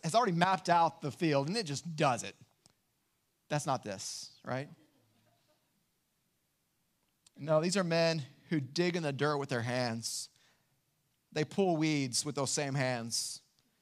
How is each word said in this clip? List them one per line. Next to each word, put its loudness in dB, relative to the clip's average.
has -2
already 6
mapped 2
out 4
the -4
field, 0
and -4
it -4
just -6
does 2
it. -12
That's -2
not -2
this, -8
right? -6
No, 2
these 0
are 2
men 2
who 0
dig -2
in -2
the -2
dirt 0
with -6
their -2
hands. -4
They 0
pull 2
weeds 0
with -6
those -2
same -2
hands. -2